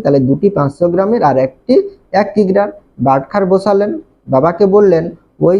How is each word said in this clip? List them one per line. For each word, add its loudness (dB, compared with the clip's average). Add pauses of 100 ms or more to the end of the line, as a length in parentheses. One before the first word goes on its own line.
তাহলে 0
দুটি 0
পাঁচশো -2
গ্রামের -2
আর 0
একটি -2 (380)
এক 0
কিগ্রার 0 (300)
বাটখার 0
বসালেন। 0 (380)
বাবাকে 0
বললেন, 2 (360)
"ওই 2